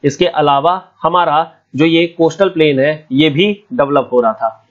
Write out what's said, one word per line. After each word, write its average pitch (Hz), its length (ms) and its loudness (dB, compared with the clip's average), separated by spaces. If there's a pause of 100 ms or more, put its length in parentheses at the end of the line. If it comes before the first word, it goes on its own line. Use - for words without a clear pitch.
इसके 147 220 -2
अलावा 151 600 0 (160)
हमारा 165 480 0 (240)
जो 143 100 2
ये 165 220 2
coastal 170 420 0
plane 156 300 0
है, 151 320 -2
ये 147 180 2
भी 196 340 -2 (100)
develop 139 380 0
हो 123 100 2
रहा 113 120 0
था। - 380 -8